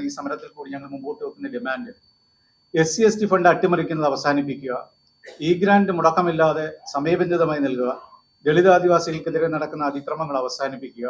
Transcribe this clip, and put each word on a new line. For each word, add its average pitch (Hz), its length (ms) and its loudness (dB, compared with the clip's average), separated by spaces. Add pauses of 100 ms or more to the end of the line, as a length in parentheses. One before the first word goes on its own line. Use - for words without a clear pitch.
ഈ - 100 -4
സമരത്തിൽ 147 400 -10
കൂടി 139 180 -14
ഞങ്ങൾ 139 200 -14
മുമ്പോട്ട് 139 300 -10
വെക്കുന്ന 139 300 -12
ഡിമാൻഡ് 123 380 -8 (880)
എസ് 160 140 2
സി 226 120 0
എസ് 208 140 2
ടി 208 100 0
ഫണ്ട് 180 220 4
അട്ടിമറിക്കുന്നത് 165 580 0
അവസാനിപ്പിക്കുക, 139 640 -2 (720)
ഈ 170 40 2 (100)
ഗ്രാന്റ് 196 380 4
മുടക്കമില്ലാതെ 160 680 2 (280)
സമയബന്ധിതമായി 165 720 0
നൽകുക, 127 240 -2 (560)
ദളിത് 180 280 4
ആദിവാസികൾക്കെതിരെ 165 800 0
നടക്കുന്ന 151 380 -6
അതിക്രമങ്ങൾ 147 500 -6
അവസാനിപ്പിക്കുക, 123 680 -8